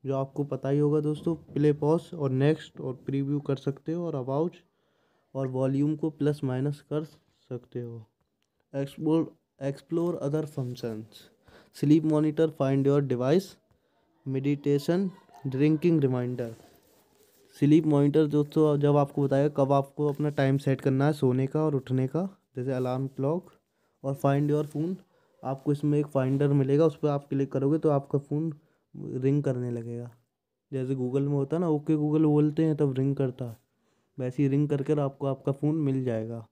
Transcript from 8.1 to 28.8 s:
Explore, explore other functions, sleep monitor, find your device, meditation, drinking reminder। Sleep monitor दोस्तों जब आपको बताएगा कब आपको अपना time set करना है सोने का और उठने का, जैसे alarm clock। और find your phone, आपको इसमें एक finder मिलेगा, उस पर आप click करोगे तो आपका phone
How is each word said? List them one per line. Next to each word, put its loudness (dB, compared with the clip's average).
Explore, 0
explore -4
other -2
functions, -8
sleep 2
monitor, 0
find 0
your 2
device, 0
meditation, -2
drinking 2
reminder। -2
Sleep 6
monitor 4
दोस्तों 2
जब 4
आपको 0
बताएगा 2
कब 2
आपको 0
अपना -2
time 2
set 0
करना 2
है 2
सोने 2
का -2
और 0
उठने -2
का, -6
जैसे -6
alarm -2
clock। -4
और -4
find 2
your -2
phone, -4
आपको -2
इसमें 2
एक 0
finder 0
मिलेगा, 4
उस 2
पर -2
आप -2
click -2
करोगे 0
तो 2
आपका 0
phone -4